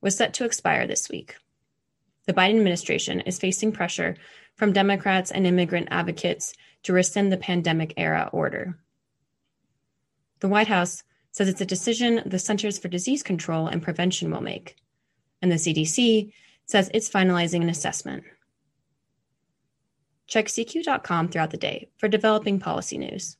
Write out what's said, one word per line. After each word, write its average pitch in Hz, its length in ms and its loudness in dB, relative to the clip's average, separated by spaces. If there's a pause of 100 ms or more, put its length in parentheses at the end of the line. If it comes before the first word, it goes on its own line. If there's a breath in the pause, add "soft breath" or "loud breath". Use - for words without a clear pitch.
was 196 160 -2
set - 160 0
to 247 120 -4
expire - 420 0
this - 220 -4
week. - 260 -12 (880)
The 185 80 0
Biden 190 240 6
administration 180 640 2
is 180 160 -4
facing 196 340 0
pressure 175 440 -4 (400 loud breath)
from 208 180 4
Democrats 196 560 2
and 190 160 0
immigrant 175 460 2
advocates 175 640 -4 (260 soft breath)
to - 120 0
rescind 190 380 4
the 185 60 0
pandemic-era 160 960 0
order. 160 460 -4 (1600)
The 190 100 0
White 208 200 4
House 180 340 0 (300)
says 196 140 2
it's 190 140 0
a 196 40 -2
decision 226 600 0
the 185 120 -2
Centers 202 400 -2
for - 120 -8
Disease 180 340 -2
Control 165 440 -2
and 170 140 -4
Prevention 175 480 -2
will 160 120 -4
make, - 340 -10 (680)
and 180 80 4
the 170 80 4
C 160 140 0
D 156 140 0
C 220 480 2 (320 loud breath)
says 196 280 2
it's 214 160 0
finalizing 175 520 2
an 170 80 2
assessment. - 560 -6 (2000)
Check 220 220 0
C 226 160 -4
Q 330 180 -6
dot - 220 -2
com 170 240 0
throughout 160 220 -2
the - 40 -10
day - 420 -6
for 214 120 0
developing 214 500 2
policy - 380 -4
news. - 420 -10